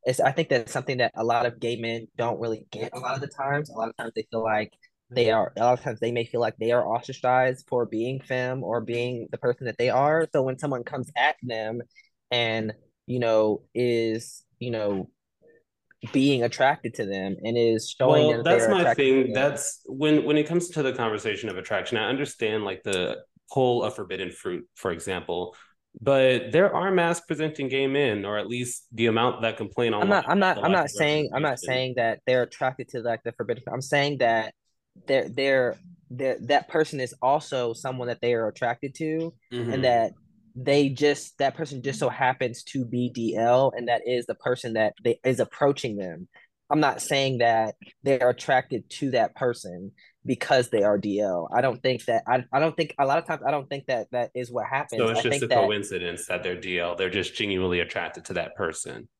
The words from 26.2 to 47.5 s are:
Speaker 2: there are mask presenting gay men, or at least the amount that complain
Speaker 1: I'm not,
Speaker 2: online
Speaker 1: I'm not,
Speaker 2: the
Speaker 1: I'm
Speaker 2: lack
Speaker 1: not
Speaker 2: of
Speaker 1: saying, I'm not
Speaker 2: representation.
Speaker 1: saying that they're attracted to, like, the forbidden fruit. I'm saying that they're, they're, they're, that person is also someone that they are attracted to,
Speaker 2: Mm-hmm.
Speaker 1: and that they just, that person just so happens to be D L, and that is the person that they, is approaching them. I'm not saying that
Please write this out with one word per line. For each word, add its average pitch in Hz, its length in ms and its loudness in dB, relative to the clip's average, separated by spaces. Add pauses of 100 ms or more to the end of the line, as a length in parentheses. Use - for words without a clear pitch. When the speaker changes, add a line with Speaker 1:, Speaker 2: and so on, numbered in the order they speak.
Speaker 2:
there 185 200 4
are 180 160 0
mask 175 380 2
presenting 151 400 -4
gay 135 180 0
men, 135 380 2
or 104 140 -2
at 101 100 -4
least 123 460 -6
the 113 140 2
amount 113 340 2
that 113 160 -2
complain 113 360 -2
Speaker 1:
I'm 107 140 2
not, 196 160 4
Speaker 2:
online - 80 -2
Speaker 1:
I'm 196 80 4
not, 185 160 4
Speaker 2:
the 104 60 -6
Speaker 1:
I'm 160 100 2
Speaker 2:
lack 190 80 4
Speaker 1:
not 151 60 2
Speaker 2:
of - 60 -6
Speaker 1:
saying, 151 440 0
I'm 139 60 0
not 151 80 0
Speaker 2:
representation. 131 240 -4
Speaker 1:
saying 127 240 -2
that 113 280 0
they're 127 180 4
attracted 127 460 -4
to, 123 120 -6
like, 117 220 -4
the 117 100 -6
forbidden 117 280 -4
fruit. - 120 -8
I'm 127 80 -6
saying 143 380 0
that 113 340 2 (520)
they're, 135 240 2
they're, 135 480 0 (320)
they're, 127 280 -2 (100)
that 139 200 4
person 156 320 0
is 127 220 -6
also 127 520 0
someone 127 340 -6
that 117 140 -4
they 120 120 2
are 113 140 0
attracted 123 480 -4
to, 160 380 -4 (200)
Speaker 2:
Mm-hmm. 120 180 -4
Speaker 1:
and 131 120 -2
that 117 300 4 (400)
they 139 360 2
just, 139 480 0
that 139 180 0
person 143 260 -8
just - 180 -6
so 135 100 2
happens 127 540 -2
to 135 200 -4
be 123 260 -2
D 113 280 -2
L, 123 360 6
and 120 140 -6
that 120 180 0
is 120 200 0
the 110 100 -6
person 123 380 -4
that 110 280 2
they, 117 220 2
is 127 160 2
approaching 135 560 0
them. 90 320 -8 (420)
I'm 151 120 2
not 139 200 0
saying 135 360 0
that 113 380 2 (280)